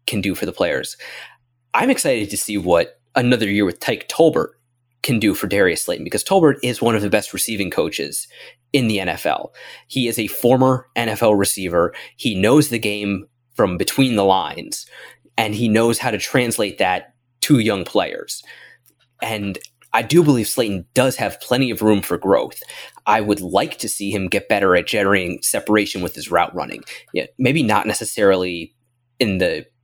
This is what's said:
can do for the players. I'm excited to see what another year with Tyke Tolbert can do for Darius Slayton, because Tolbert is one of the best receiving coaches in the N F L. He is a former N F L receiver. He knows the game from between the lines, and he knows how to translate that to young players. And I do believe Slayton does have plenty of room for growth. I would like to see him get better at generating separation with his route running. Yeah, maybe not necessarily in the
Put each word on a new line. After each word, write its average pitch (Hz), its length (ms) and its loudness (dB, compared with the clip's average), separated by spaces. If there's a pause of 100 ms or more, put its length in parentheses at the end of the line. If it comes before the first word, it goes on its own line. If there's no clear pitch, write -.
can 107 120 -4
do 95 160 -2
for 107 100 -6
the 90 60 -8
players. - 460 -4 (760)
I'm 262 180 2
excited 120 400 0
to 104 60 -6
see 104 200 -4
what 87 420 2 (160)
another 120 320 2
year 101 180 2
with 85 140 -4
Tyke - 300 -6
Tolbert - 400 2 (540)
can 117 160 0
do 104 140 2
for - 140 -4
Darius 92 380 2
Slayton, 85 180 -6
because 104 200 -6
Tolbert 165 400 4
is 123 180 -4
one 117 140 2
of 101 60 0
the 104 80 -2
best - 240 -2
receiving 98 360 -4
coaches - 580 -4 (460)
in 127 140 2
the 104 120 2
N 90 100 -4
F - 160 -4
L. - 280 -4 (340)
He 123 200 -2
is 113 120 -4
a 110 80 -2
former 127 680 2
N 117 140 -2
F 107 140 -4
L 107 100 6
receiver. 90 600 0 (240)
He 110 180 -2
knows 123 340 4
the 117 100 -4
game 104 480 -4 (280)
from 92 220 0
between 123 380 0
the 98 100 2
lines, 85 600 -2 (520)
and 107 180 -2
he 117 120 0
knows 113 300 4
how 123 140 -2
to 104 60 -4
translate 113 600 -2
that 90 380 -2 (260)
to - 180 4
young 104 240 0
players. 69 600 -4 (800)
And 104 360 -6 (360)
I 117 100 2
do 156 200 6
believe 127 240 4
Slayton 101 460 -2
does 127 240 2
have 104 240 -6
plenty 127 280 0
of 104 120 -6
room 107 200 4
for 85 160 -4
growth. - 440 0 (440)
I 107 160 2
would 101 200 0
like 98 380 -2
to 110 100 -8
see 98 220 -6
him 98 160 -4
get - 220 -4
better 98 260 4
at 87 120 0
generating 98 540 0
separation 104 600 0
with 87 140 -6
his 71 160 -12
route 85 240 0
running. 73 280 -8 (300)
Yeah, - 140 -4 (100)
maybe 135 260 0
not 107 240 2
necessarily 92 880 0 (460)
in 98 200 0
the 82 260 -2 (180)